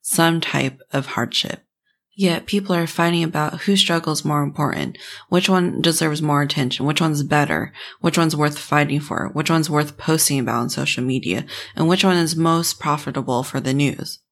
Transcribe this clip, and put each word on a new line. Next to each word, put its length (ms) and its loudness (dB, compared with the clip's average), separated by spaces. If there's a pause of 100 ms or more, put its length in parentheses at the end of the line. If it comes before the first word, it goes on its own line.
some 380 2
type 380 -2 (120)
of 160 -2
hardship. 560 -4 (520)
Yet 300 0
people 300 0
are 100 0
fighting 380 0
about 380 -2
whose 180 2
struggle 340 0
is 100 -4
more 200 0
important, 560 -2 (300)
which 200 4
one 320 2
deserves 400 2
more 220 2
attention, 420 -2
which 160 0
one's 220 2
better, 500 0 (280)
which 180 2
one's 160 2
worth 240 0
fighting 400 0
for, 340 -4
which 160 -2
one's 200 2
worth 280 0
posting 420 2
about 200 0
on 100 -2
social 340 -2
media, 420 -2 (300)
and 120 2
which 160 4
one 140 4
is 180 0
most 440 0
profitable 600 -2
for 180 -6
the 140 -2
news. 460 -2 (120)